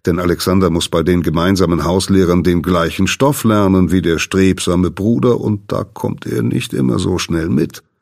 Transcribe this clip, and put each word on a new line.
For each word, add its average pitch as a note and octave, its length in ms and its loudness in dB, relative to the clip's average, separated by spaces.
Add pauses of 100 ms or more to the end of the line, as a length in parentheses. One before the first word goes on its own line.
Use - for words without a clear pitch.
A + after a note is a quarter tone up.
denn F2 120 2
Alexander F2+ 520 0
muss E2 180 -2
bei E2+ 140 0
den F2 200 2
gemeinsamen E2+ 640 0
Hauslehrern F2+ 580 2
den F2 200 0
gleichen E2+ 440 0
Stoff C#3 380 -2
lernen F#2+ 460 2
wie F#2 100 2
der E2 180 0
strebsame F#2 720 0
Bruder, A#2 500 0
und G#2 320 -4
da - 100 -2
kommt - 440 -8
er - 160 -4
nicht B2 300 -4
immer C2 260 0
so F#2 200 -2
schnell E2 300 -4
mit. - 340 -2 (200)